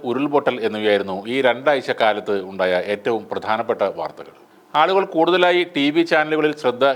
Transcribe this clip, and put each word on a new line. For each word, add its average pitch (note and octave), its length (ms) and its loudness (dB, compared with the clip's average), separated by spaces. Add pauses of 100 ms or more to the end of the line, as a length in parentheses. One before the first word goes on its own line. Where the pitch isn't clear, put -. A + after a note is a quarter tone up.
ഉരുൾപൊട്ടൽ C3+ 480 0 (100)
എന്നിവയായിരുന്നു G2+ 500 0 (180)
ഈ - 20 -4 (120)
രണ്ടാഴ്ച C3+ 420 0 (100)
കാലത്ത് G#2 360 0 (140)
ഉണ്ടായ F#2 220 0 (220)
ഏറ്റവും G#2+ 360 -2
പ്രധാനപ്പെട്ട G#2+ 520 -4 (180)
വാർത്തകൾ. - 340 -12 (480)
ആളുകൾ F#3 220 2 (100)
കൂടുതലായി F3 480 4 (140)
ടി C#3+ 180 2
വി E3 160 4
ചാനലുകളിൽ D#3 520 2
ശ്രദ്ധ B2 220 0 (120)